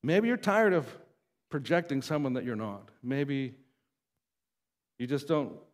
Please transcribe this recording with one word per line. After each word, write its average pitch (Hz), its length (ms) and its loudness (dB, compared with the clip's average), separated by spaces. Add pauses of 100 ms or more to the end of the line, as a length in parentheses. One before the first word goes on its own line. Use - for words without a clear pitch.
Maybe 190 260 4
you're 240 100 2
tired 214 340 4
of 151 140 2 (640)
projecting 151 500 0
someone 139 320 -2
that 123 120 -4
you're 120 120 -4
not. 104 320 -8 (140)
Maybe 135 520 -2 (1400)
you 123 80 -4
just 143 220 -2
don't 151 240 0 (220)